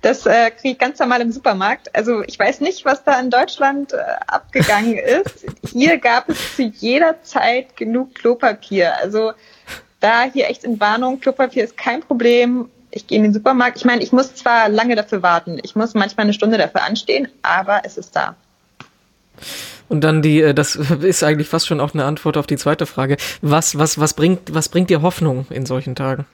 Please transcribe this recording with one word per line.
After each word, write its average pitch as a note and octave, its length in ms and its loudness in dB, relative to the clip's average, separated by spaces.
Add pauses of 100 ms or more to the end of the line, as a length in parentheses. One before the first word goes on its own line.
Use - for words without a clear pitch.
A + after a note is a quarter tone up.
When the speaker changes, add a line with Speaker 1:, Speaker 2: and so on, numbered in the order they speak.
Speaker 1:
Das, B3+ 240 -2
äh, A3+ 260 2
krieg B3+ 220 -6
ich B3+ 60 -10
ganz C4 200 -2
normal B3 220 0
im A#3 100 -2
Supermarkt. G#3+ 640 -2
Also A3 280 -2
ich - 140 -14
weiß A#3 220 0
nicht, F4+ 240 -4
was C#4 220 0
da C#4 160 2
in B3+ 80 -4
Deutschland, C#4 640 0
äh, - 40 -4 (300)
abgegangen A3 720 0
<laughs> D#4+ 260 0
ist. - 220 -10 (260)
Hier D4+ 260 4
gab A#3+ 300 0
es - 300 -6
zu C4+ 60 0
jeder C#4 600 0
Zeit B3+ 540 -2
genug A#3+ 360 -4
Klopapier. G#3 840 0
Also G#3+ 340 -2 (680)
da A#3 220 4
hier C4 260 -2
echt - 160 -8
in A#3 160 -2
Warnung, B3 400 0
Klopapier C4 420 0
ist A#3 140 -8
kein B3+ 240 -4
Problem. A#3+ 680 2 (220)
Ich - 160 -14
gehe G#3+ 100 0
in G#3+ 60 4
den G#3 100 4
Supermarkt. B3 440 0
Ich - 80 -6
meine, A#3+ 180 2
ich - 80 -4
muss C4 240 2
zwar A#3 320 2
lange A3+ 300 2
dafür G#3 240 -4
warten, E3+ 420 0
ich - 140 -16
muss A3+ 160 -2
manchmal G#3 320 0
eine G#3 80 2
Stunde A3 240 0
dafür F#3 260 0
anstehen, A#3+ 460 -2 (120)
aber F#3+ 440 0
es - 120 -12
ist - 160 -16
da. - 220 -4 (1500)
Speaker 2:
Und D#3 160 -2
dann D#3 180 4
die, D3+ 200 4
äh, D3+ 120 6
das D3 220 0
<laughs> D3 260 0
ist F3+ 220 2
eigentlich D3+ 240 0
fast D#3+ 180 -2
schon D#3+ 140 -2
auch C#3+ 140 -2
eine D3+ 100 -2
Antwort D3 320 -2
auf D3 120 -2
die C#3+ 100 -2
zweite D3+ 280 0
Frage. C3+ 300 -2 (260)
Was, D3+ 360 0
was, D3+ 240 0
was D#3 140 2
bringt, F3 380 0
was D#3 140 -2
bringt F3+ 220 0
dir D#3+ 120 2
Hoffnung D3 480 0
in C3 160 -6
solchen B2+ 300 -4
Tagen? C3+ 380 -4